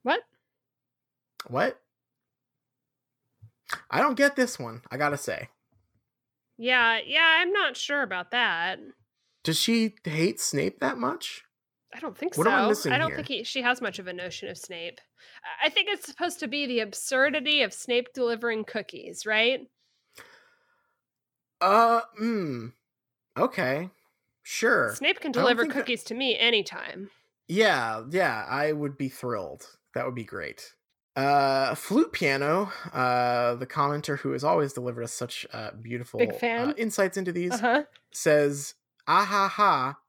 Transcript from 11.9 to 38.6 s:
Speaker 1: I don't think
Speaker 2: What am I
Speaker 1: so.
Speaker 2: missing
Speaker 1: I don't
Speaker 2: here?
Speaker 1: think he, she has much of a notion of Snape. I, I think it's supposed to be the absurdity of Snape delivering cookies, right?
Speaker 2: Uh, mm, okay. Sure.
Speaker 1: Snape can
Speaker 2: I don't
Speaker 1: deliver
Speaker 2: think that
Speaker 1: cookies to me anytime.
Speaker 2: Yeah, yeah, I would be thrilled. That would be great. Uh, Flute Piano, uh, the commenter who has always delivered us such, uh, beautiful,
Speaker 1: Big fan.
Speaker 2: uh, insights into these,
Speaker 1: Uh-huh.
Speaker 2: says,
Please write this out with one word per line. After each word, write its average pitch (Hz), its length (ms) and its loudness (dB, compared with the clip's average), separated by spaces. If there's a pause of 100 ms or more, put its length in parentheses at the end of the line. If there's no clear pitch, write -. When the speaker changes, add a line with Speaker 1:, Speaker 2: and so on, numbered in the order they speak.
Speaker 1:
I - 60 -16
don't 285 160 -10
think - 200 -6
Speaker 2:
What 160 100 0
am 202 80 4
I 190 80 4
Speaker 1:
so. 214 80 4
Speaker 2:
missing 208 220 0
Speaker 1:
I 277 60 2
don't 320 100 0
Speaker 2:
here? - 80 -6
Speaker 1:
think 302 120 -8
he, 233 160 -6
she - 160 -4
has 247 220 0
much 202 160 -6
of 185 80 -12
a 185 80 -10
notion 180 340 -10
of - 80 -10
Snape. 170 420 -14 (640)
I, 311 40 0
I - 20 0
think 381 220 0
it's - 160 -6
supposed 320 340 -8
to 294 80 -6
be 285 180 -4
the 240 140 -2
absurdity 269 840 0
of 202 120 -2
Snape 247 400 -2
delivering 233 500 -2
cookies, 180 640 -10
right? 226 420 2 (1900)
Speaker 2:
Uh, 226 400 6 (200)
mm, 156 520 -2 (640)
okay. 170 540 0 (520)
Sure. 165 520 2
Speaker 1:
Snape 330 260 0
can 311 100 -4
Speaker 2:
I - 20 -6
don't 247 100 2
Speaker 1:
deliver 240 200 4
Speaker 2:
think 277 120 -2
that 277 60 0
Speaker 1:
cookies 233 240 -4
to 226 100 -8
me 254 240 0
anytime. 196 720 0 (380)
Speaker 2:
Yeah, 135 600 2
yeah, 147 380 0
I 147 240 0
would 147 240 -4
be 135 120 -4
thrilled. 104 580 -8 (280)
That 131 120 -4
would 127 80 -6
be 117 100 -8
great. - 500 -12 (400)
Uh, 135 600 4
Flute - 380 2
Piano, 156 580 2 (220)
uh, 123 600 2
the 127 120 -6
commenter 147 520 -2
who 135 140 -4
has 131 120 -4
always 151 300 2
delivered 123 300 -6
us - 100 -8
such, - 380 -8
uh, 110 180 -8 (100)
beautiful, 120 380 -8
Speaker 1:
Big 113 160 2
fan. 240 360 -2
Speaker 2:
uh, 294 60 -4
insights 202 400 0
into 180 160 -2
these, 175 200 -2
Speaker 1:
Uh-huh. 247 320 2 (280)
Speaker 2:
says, 143 600 2 (320)